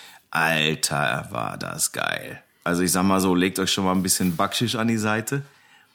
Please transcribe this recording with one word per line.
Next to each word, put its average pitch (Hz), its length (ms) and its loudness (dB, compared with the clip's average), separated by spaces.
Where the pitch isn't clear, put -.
Alter, 78 1040 0
war 52 260 -6
das - 340 -4
geil. 50 500 -6
Also 87 200 2
ich 85 100 2
sag 92 100 2
mal 95 160 4
so, 95 160 4
legt 90 240 2
euch 92 140 0
schon 101 100 0
mal 92 80 2
ein 92 120 2
bisschen 90 340 0
Backschisch 107 380 0
an 113 120 0
die 113 100 2
Seite, 110 440 -2